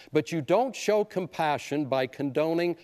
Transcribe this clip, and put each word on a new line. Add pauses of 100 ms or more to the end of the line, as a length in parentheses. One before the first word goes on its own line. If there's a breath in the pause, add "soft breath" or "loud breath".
(120 loud breath)
But
you
don't
show
compassion
by
condoning